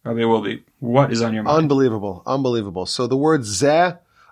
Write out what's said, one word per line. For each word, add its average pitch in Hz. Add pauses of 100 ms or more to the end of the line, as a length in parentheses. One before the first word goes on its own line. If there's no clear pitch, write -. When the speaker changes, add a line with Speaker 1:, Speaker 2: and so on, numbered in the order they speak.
Speaker 1:
Rabbi 117
Wilby, 113 (140)
what 127
is 117
on 113
your 110
mind? 143
Speaker 2:
Unbelievable. 120
Unbelievable. 113
So 123
the 131
word 151
Zeh 147 (340)